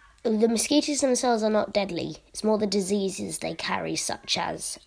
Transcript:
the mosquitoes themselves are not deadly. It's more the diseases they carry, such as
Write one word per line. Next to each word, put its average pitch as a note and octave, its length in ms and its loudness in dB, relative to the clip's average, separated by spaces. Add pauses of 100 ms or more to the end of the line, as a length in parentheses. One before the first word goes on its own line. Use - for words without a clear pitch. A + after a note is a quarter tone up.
(220)
the A3+ 260 4
mosquitoes D4 540 2
themselves B3 420 2
are G#3+ 60 2
not G#3+ 240 2
deadly. F3 460 -2 (100)
It's - 160 -6
more G#3+ 120 4
the G#3+ 80 0
diseases F#3+ 760 -2
they D#3+ 140 -4
carry, E3 440 -4
such - 400 -4
as E3 500 -6